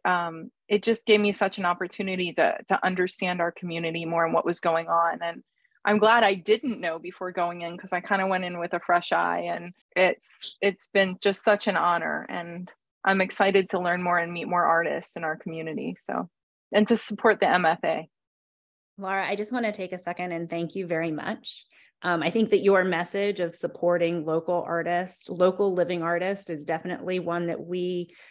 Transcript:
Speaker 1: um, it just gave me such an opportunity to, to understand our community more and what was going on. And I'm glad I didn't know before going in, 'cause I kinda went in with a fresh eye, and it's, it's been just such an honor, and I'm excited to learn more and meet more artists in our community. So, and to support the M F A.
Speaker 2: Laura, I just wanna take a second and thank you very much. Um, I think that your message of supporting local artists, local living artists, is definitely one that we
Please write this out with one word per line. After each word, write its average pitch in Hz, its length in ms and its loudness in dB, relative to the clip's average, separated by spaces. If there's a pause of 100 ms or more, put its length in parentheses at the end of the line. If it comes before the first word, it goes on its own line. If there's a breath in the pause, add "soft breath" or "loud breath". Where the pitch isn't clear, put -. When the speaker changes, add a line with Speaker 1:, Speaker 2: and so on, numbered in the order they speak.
Speaker 1:
um, 170 460 -2 (180)
it 208 140 2
just 226 240 0
gave 208 140 6
me 208 120 2
such 196 260 -2
an 196 60 -4
opportunity 180 680 -2
to, 143 240 2 (120)
to - 160 0
understand 180 560 -2
our 170 120 0
community 170 520 -6
more 165 200 0
and 165 80 0
what 165 120 2
was 170 160 -2
going 165 280 0
on. 170 340 0
And 170 200 -8 (420)
I'm 208 140 2
glad 220 240 6
I 202 120 4
didn't 214 460 0
know 165 180 -4
before 180 340 -10
going 175 300 -4
in, 170 140 -8
'cause 185 160 -12
I 180 80 0
kinda 190 260 0
went 185 180 0
in 175 140 -6
with 170 140 -4
a 175 80 -2
fresh 175 320 2
eye, 170 280 2 (100)
and 175 220 -8 (240)
it's, - 640 0
it's 196 340 -2
been 190 260 2
just 196 220 2
such 208 240 4
an 190 100 0
honor, 160 520 0
and 175 420 -10 (340)
I'm 196 160 4
excited 190 500 2
to 180 100 0
learn 180 220 0
more 175 160 2
and 170 140 -2
meet 170 140 -6
more 175 180 2
artists 165 520 2
in 175 80 -8
our 156 120 -4
community. 160 640 -8
So, - 300 -6 (400)
and 208 160 4
to 233 100 4
support 214 440 2
the 180 80 4
M 175 180 4
F 165 180 2
A. 160 240 -2 (880)
Speaker 2:
Laura, 190 300 -4
I 190 80 -2
just 214 180 -6
wanna 233 200 -2
take 185 200 -8
a 180 60 -8
second 180 340 -6
and 170 160 -6
thank 170 280 -4
you 185 100 -4
very 165 240 -2
much. - 560 -8 (360 soft breath)
Um, 170 200 0
I 160 80 0
think 226 200 2
that 196 120 4
your 196 220 6
message 190 560 -2
of 170 140 -4
supporting 170 720 0
local 165 380 0
artists, 170 640 -4
local 185 440 2
living 175 300 0
artists, 180 460 -2
is 156 160 -8
definitely 175 540 -4
one 170 280 -4
that 165 140 -4
we 175 540 -6 (160 soft breath)